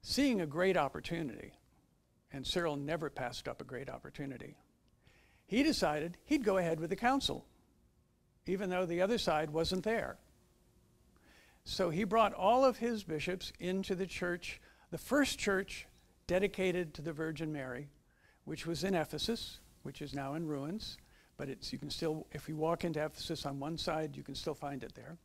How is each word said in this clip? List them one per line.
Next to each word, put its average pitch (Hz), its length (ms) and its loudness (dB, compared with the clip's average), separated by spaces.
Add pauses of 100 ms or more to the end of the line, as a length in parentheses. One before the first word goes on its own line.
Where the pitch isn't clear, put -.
seeing 247 400 4
a 160 40 2
great 175 320 4
opportunity, 151 760 -2 (760)
and 135 140 -8
Cyril 170 300 2
never 151 340 -2
passed 123 380 -4
up 120 140 -8
a 131 40 -8
great 131 240 -8
opportunity, 139 680 -10 (920)
he 240 160 4
decided 170 640 2
he'd 285 180 2
go 190 140 4
ahead 165 220 2
with 165 100 -2
the 190 60 0
council, 262 500 2 (1000)
even 185 240 0
though 180 160 2
the 170 160 2
other 214 160 4
side 156 320 2
wasn't 165 340 2
there. 220 340 0 (1500)
So 185 260 0
he 180 160 0
brought 208 280 4
all 233 300 6
of 262 140 6
his 233 260 -2
bishops 160 560 -4
into 185 340 0
the 185 120 0
church, - 560 -4 (280)
the 165 80 -6
first 277 400 2
church - 480 0 (400)
dedicated 180 680 2
to - 80 -12
the 160 100 -4
Virgin 156 400 -4
Mary, 139 380 -6 (560)
which 156 200 -8
was 165 180 -2
in 196 100 2
Ephesus, 160 680 -2 (240)
which 139 180 -10
is 139 120 -8
now 139 220 -4
in 170 100 -4
ruins, 151 520 -4 (380)
but 139 140 -6
it's, - 240 -8
you 139 40 -8
can 147 120 -8
still, 156 420 -2
if - 160 -10
you 156 80 -6
walk 160 280 0
into 151 200 0
Ephesus - 420 -6
on 139 140 -4
one 160 180 -4
side, 156 380 -2
you 143 80 -10
can 143 100 -10
still 143 220 -4
find 143 280 -6
it - 120 -14
there. 151 300 -14